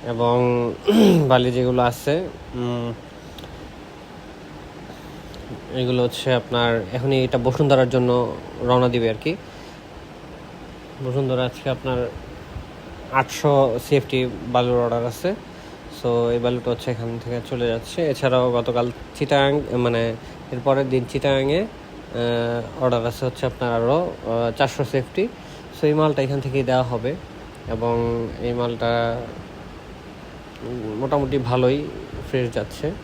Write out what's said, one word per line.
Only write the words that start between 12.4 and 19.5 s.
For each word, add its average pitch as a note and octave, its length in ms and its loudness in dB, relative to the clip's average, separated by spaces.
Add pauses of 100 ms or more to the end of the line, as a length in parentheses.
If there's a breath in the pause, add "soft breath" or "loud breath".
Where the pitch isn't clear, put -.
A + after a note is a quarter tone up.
আটশো C3+ 760 4
সিএফটি B2+ 420 2 (180)
বালুর B2 320 4
অর্ডার A#2+ 260 2
আছে। F3 300 -2 (680 loud breath)
So A#2+ 300 4
এই A#2+ 80 4
বালুটা A#2+ 320 0
হচ্ছে A#2+ 200 -2
এখান A#2 320 -4
থেকে A#2+ 260 -4
চলে A#2+ 180 0
যাচ্ছে। A#2 440 0
এছাড়াও B2+ 400 4
গতকাল A#2+ 400 2 (240)
চিটাগাং, C#3 460 4 (160)